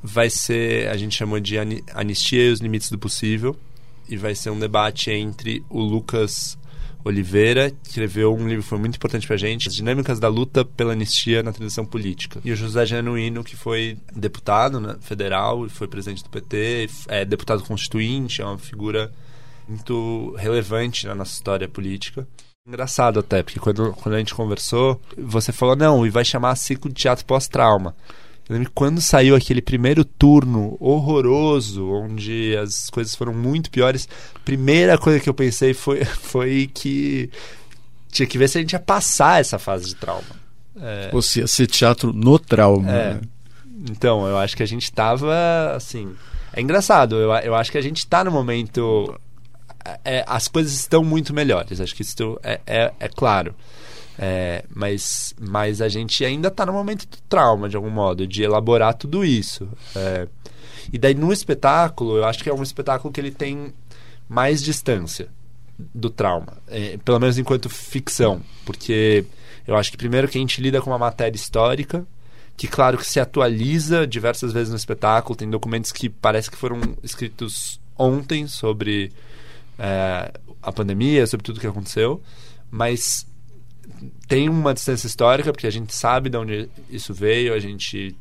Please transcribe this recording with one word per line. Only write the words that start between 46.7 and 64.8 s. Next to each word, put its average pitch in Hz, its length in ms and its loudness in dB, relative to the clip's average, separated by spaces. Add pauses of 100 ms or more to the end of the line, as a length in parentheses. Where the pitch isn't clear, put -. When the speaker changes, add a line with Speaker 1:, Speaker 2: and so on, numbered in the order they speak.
Speaker 1:
eu, 110 140 4
eu 113 240 2
acho 113 180 2
que 151 60 0
a 139 40 0
gente 151 240 -4
tá 175 180 4
no 185 60 0
momento, 117 840 0 (880)
é, 131 220 -2
as 123 220 -2
coisas 156 260 0
estão 160 280 4
muito 156 300 0
melhores, 101 480 0
acho 92 140 -4
que - 80 -8
isso 110 400 -4
é, 110 240 -4
é, 113 340 2
é - 80 -6
claro. 101 460 0 (600)
É, 92 560 -4
mas, 101 680 -4
mas 104 420 -2
a 110 60 2
gente 110 360 -2
ainda 147 240 0
tá 196 160 0
no 185 80 -2
momento 202 360 -4
do - 80 -14 (120)
trauma, 113 400 6
de 101 80 -6
algum 107 140 -4
modo, 95 380 0
de 101 160 -2
elaborar 110 500 4
tudo 170 300 -2
isso. 107 440 0 (280)
É, 92 320 -2 (640)
e 127 40 -4
daí 139 180 6
no 156 180 2
espetáculo, 143 840 2
eu 107 80 4
acho 113 180 0
que - 60 -4
é 143 60 0
um 135 80 -4
espetáculo 135 500 -4
que 143 80 -6
ele 139 120 -6
tem 143 420 -8 (540)
mais 139 340 2
distância 127 640 -2 (640)